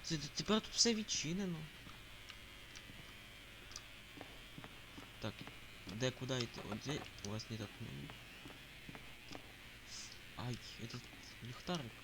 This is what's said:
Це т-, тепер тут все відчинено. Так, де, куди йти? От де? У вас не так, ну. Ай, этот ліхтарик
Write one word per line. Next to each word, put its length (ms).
Це 140
т-, 180
тепер 260
тут 120
все 220
відчинено. 640
Так, 120
де, 160
куди 260
йти? 240
От 140
де? 140
У 40
вас 200
не 80
так, 120
ну. 60
Ай, 220
этот 180
ліхтарик 480